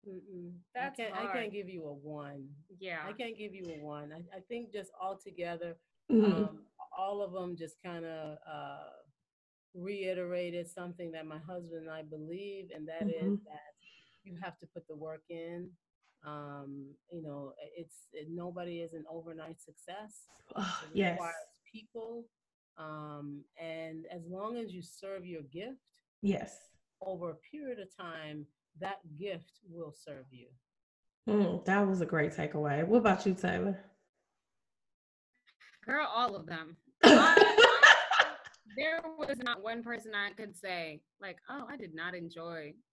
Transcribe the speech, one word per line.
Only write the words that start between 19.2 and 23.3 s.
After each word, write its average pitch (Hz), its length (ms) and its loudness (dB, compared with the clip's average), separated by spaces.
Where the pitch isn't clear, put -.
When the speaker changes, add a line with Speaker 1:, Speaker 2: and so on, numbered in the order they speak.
Speaker 1:
success. 202 680 -16
Speaker 3:
Oh, 185 260 -4
Speaker 1:
It - 60 -2
Speaker 3:
yes. 185 160 4
Speaker 1:
requires 170 220 -6
people. 226 540 -12
Um, 147 680 -10